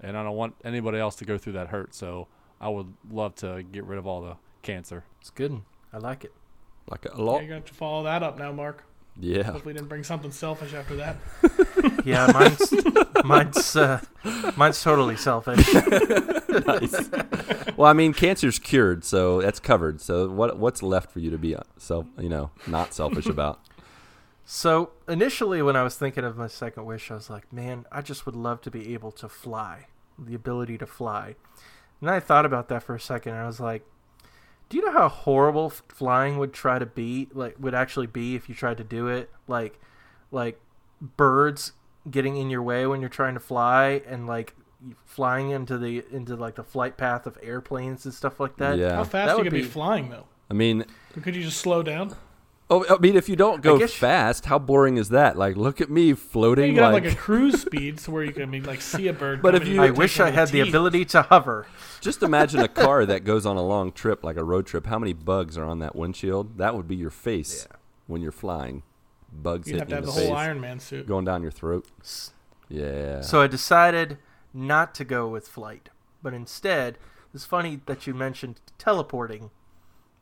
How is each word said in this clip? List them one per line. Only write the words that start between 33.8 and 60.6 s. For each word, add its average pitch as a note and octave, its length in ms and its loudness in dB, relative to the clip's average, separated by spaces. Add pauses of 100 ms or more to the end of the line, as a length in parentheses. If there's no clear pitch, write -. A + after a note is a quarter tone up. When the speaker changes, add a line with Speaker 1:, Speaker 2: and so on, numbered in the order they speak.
Speaker 2:
"Do A#3+ 80 -8
you F#4 80 0
know G4 80 0
how G3+ 160 4
horrible D3 680 2
f-, - 140 -20
flying C3+ 480 0
would C3+ 160 -4
try B2+ 260 -2
to B2 60 -4
be, B2 480 -6
like, B2+ 260 -10
would C3 160 -6
actually B2+ 320 -4
be A#2+ 280 -8
if A#2+ 160 -10
you A2+ 40 -14
tried A#2+ 220 -4
to A2+ 80 -12
do A#2 240 -6
it? B2 220 -6 (180)
Like, A#2 320 -6 (500)
like, A#2+ 300 -6 (400)
birds C#3+ 720 0 (380)
getting C3+ 260 -2
in C3+ 140 -4
your B2 120 -4
way B2 240 -2
when C3+ 140 -2
you're B2+ 80 -8
trying C3 240 -4
to B2 80 -10
fly, C3 640 2
and, A#2+ 200 -12
like, A#2 280 -8 (520)
flying C3 460 -2
into B2+ 260 -4
the, A#2+ 340 -6
into, B2 240 -10
like, A#2 200 -10
the A2+ 80 -14
flight B2+ 340 -6
path B2 280 -2
of A#2 160 -12
airplanes B2+ 640 -10
and C3 80 -10
stuff C#3 280 -6
like C3+ 180 -6
that." C#3 180 0
Speaker 3:
Yeah. F2 200 0
Speaker 4:
How - 80 -2
fast G3 240 0
Speaker 2:
That - 40 2
Speaker 4:
you - 60 2
Speaker 2:
would G#3+ 60 0
Speaker 4:
could E3+ 100 -2
be C3 80 0
Speaker 2:
be B2 60 -6
Speaker 4:
flying, D3+ 420 -4
though? A2+ 160 -18 (240)
Speaker 3:
I - 20 -4
mean A2 320 2 (380)
Speaker 4:
Could F3+ 120 -6
you F3+ 80 -6
just D#3+ 200 -6
slow F3 200 2
down? D#3+ 320 -6 (560)
Speaker 3:
Oh, F3+ 180 6
I F#3 100 8
mean, F#3 160 8
if F3+ 140 4
you F#3+ 80 0
don't F#3 220 4
Speaker 2:
I - 20 -10
Speaker 3:
go D3 180 8
Speaker 2:
guess C3+ 140 4
Speaker 3:
fast, B2 540 2
how C#3+ 120 4
boring C3+ 380 4
is G#2+ 140 0
that? B2 260 6
Like, G2 180 2
look B2 280 0
at C#3+ 80 -2
me D#3+ 240 6
floating, B2 560 4
Speaker 4:
You - 60 4
got, A#3 180 8
like, F#3 100 2
Speaker 3:
like E3 80 0
Speaker 4:
a - 40 2
cruise B3+ 440 4
speed D3 380 -6
to - 120 -12
where D#3 140 -4
you D3 80 -6
can, C#3+ 100 -8
I C3+ 40 -6
mean, C3+ 180 -8
like, C3+ 160 -10
see F#3+ 280 -4
a F3 40 0
bird C#3 300 -4
Speaker 3:
But F3+ 120 8
if F3+ 100 6
Speaker 4:
coming F#3+ 100 0
Speaker 3:
you F#3+ 80 6
Speaker 4:
and C3+ 120 8
Speaker 2:
I - 20 0
wish F3+ 180 4
Speaker 4:
taking F3+ 140 6
Speaker 2:
I - 20 4
Speaker 4:
the C3+ 80 0
Speaker 2:
had D#3+ 100 6
the C#3 140 4